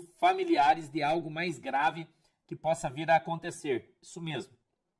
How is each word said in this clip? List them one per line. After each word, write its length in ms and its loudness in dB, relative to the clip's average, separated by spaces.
familiares 720 4
de 140 -4
algo 260 0
mais 300 -4
grave 480 -2
que 80 -10
possa 340 -2
vir 220 -2
a 60 8
acontecer. 840 -6
Isso 200 -16
mesmo. 360 -8